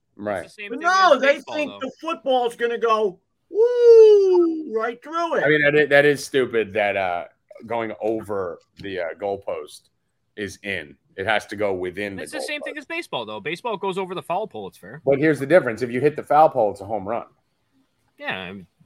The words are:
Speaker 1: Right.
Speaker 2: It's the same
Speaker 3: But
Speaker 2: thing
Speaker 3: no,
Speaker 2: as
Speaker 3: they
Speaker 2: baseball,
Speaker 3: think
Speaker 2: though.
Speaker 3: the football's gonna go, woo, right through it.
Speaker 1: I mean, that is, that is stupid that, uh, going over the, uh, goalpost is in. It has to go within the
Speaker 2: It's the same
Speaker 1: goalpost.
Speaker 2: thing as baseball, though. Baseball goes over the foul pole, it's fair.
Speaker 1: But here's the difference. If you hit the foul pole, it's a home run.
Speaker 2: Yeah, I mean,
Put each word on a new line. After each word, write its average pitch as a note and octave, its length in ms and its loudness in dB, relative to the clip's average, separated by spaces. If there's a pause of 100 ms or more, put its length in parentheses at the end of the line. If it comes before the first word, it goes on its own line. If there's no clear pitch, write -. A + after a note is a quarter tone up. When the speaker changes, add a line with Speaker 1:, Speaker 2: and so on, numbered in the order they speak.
(140)
Speaker 1:
Right. G2+ 300 -6
Speaker 2:
It's - 100 -20
the G#3 80 -18
same G3+ 80 -12
Speaker 3:
But D4 100 -8
Speaker 2:
thing E4+ 80 -2
Speaker 3:
no, F#4 260 4
Speaker 2:
as C4 80 2
Speaker 3:
they C#4+ 140 2
Speaker 2:
baseball, - 180 -12
Speaker 3:
think D4+ 160 -6
Speaker 2:
though. G3+ 100 -14
Speaker 3:
the C4 180 -10
football's B3+ 560 -4
gonna A#3 220 -4
go, G#3+ 420 0 (300)
woo, G4+ 1300 6
right A#3+ 260 -4
through D#4+ 340 -4
it. F3+ 80 0
Speaker 1:
I C#3+ 40 4
mean, D3+ 140 4
that C#3+ 120 4
is, D3 140 2
that C#3+ 160 6
is C#3+ 200 2
stupid A2 500 -2
that, G2+ 240 0
uh, F2 260 -4 (420)
going A2+ 360 -6
over G2+ 560 -4 (240)
the, F#2+ 180 -8
uh, E2+ 40 -6 (140)
goalpost G2 720 -10 (480)
is G2+ 260 -10
in. E2+ 340 -10 (200)
It G2 100 -8
has G#2+ 200 -2
to G#2+ 100 -12
go G2+ 160 -4
within F#2+ 440 -8
the E2+ 80 -12
Speaker 2:
It's D2 80 -16
the - 100 -10
same D4 180 -10
Speaker 1:
goalpost. - 40 -14
Speaker 2:
thing C#4+ 140 -14
as C#4+ 60 -16
baseball, E4 400 -10
though. G#2+ 160 -12
Baseball F3 380 -8
goes F#3+ 180 -6
over F#3+ 180 -8
the D#3 80 -10
foul G3 240 -6
pole, G#2 220 -14
it's - 100 -20
fair. A#2 260 -20
Speaker 1:
But C3+ 140 2
here's D3 220 2
the C3+ 60 -4
difference. B2+ 340 2
If A#2+ 100 -4
you B2 100 -4
hit D3 140 2
the A#2+ 80 -10
foul D#3 280 4
pole, A2 220 0
it's G2 100 -14
a F#2+ 40 -12
home G2 220 -8
run. A2+ 180 -6 (920)
Speaker 2:
Yeah, C#4 200 -8
I F#2 140 -12
mean, E3 140 -18 (200)